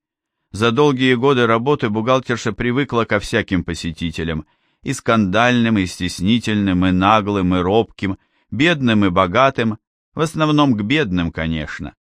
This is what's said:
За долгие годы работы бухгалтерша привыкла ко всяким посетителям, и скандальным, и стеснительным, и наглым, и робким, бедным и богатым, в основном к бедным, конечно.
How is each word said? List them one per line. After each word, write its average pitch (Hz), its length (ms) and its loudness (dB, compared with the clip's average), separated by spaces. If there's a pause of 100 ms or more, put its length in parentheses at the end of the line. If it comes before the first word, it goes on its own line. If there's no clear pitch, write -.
(500)
За 110 200 0
долгие 131 440 2
годы 123 300 2
работы 117 440 0
бухгалтерша 117 640 -2
привыкла 120 520 -2
ко 104 140 0
всяким 98 440 -2
посетителям, 82 840 -6 (360)
и 135 120 -6
скандальным, 113 840 0
и 92 80 2
стеснительным, 95 1000 0
и 92 60 2
наглым, 98 640 2
и 90 40 0
робким, 98 580 0 (340)
бедным 123 540 2
и 95 40 4
богатым, 107 680 0 (360)
в 147 80 -4
основном 151 540 0
к 104 60 -2
бедным, 101 500 -2
конечно. 80 680 -6